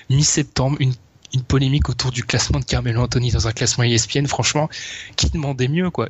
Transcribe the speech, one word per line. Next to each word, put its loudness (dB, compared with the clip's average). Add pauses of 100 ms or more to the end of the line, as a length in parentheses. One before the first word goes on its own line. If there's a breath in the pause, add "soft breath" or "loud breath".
(100)
Mi-septembre, 0
une, 2 (420)
une 0
polémique 2
autour -2
du -4
classement 0
de -4
Carmelo 0
Anthony 0
dans 2
un 0
classement 0
E 4
S 2
P 0
N, 2
franchement, 0 (480 loud breath)
qui 0
demandait -2
mieux, 0
quoi. -2